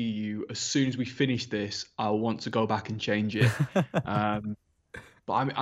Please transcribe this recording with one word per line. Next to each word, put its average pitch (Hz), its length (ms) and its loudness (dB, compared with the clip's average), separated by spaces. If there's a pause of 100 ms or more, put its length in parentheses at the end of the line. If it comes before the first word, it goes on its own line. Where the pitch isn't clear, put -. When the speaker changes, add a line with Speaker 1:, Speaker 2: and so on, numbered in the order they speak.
Speaker 1:
you, 107 420 -4
as 113 80 -8
soon 135 300 2
as 117 80 -2
we 123 80 0
finish 131 420 0
this, 104 400 -4 (120)
I'll 107 200 2
want 113 240 0
to 117 80 -6
go 113 160 2
back 107 240 0
and 110 100 -6
change 107 360 0
it. 113 140 6 (240)
Speaker 2:
<laughs> 170 300 0
Speaker 1:
Um, 104 520 0 (680)
but - 80 -4
I, 131 140 2 (140)